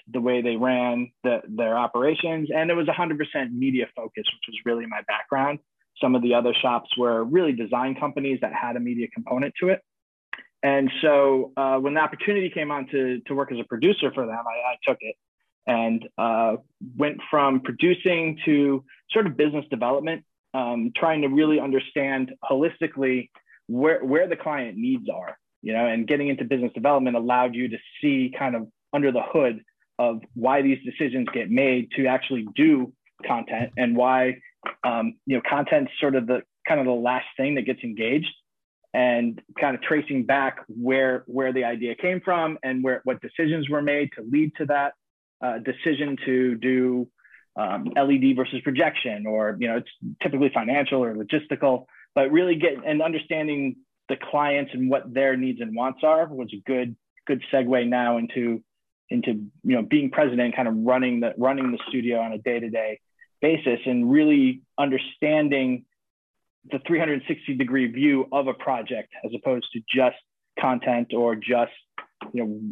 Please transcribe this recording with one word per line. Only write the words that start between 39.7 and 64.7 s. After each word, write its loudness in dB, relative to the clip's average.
of -10
tracing 0
back 0
where, 0
where -2
the 0
idea -4
came -2
from -2
and -2
where, 0
what -4
decisions -2
were -2
made 0
to -12
lead 2
to -4
that, 0
uh, -2
decision -2
to 2
do, 0
um, -4
L 4
E 6
D 4
versus -2
projection, -2
or, 0
you -2
know, -2
it's -6
typically 2
financial 0
or -2
logistical, 0
but 4
really 4
get 2
and 2
understanding -2
the -4
clients -2
and -2
what -2
their 2
needs -2
and -6
wants -4
are 4
was -8
a -12
good, -2
good -2
segue 2
now 2
into, -2
into, 0
you 2
know, 0
being 2
president, 2
kind 0
of 0
running 2
the, -2
running 0
the -2
studio -2
on -2
a -6
day-to-day -4
basis, 2
and 2
really 6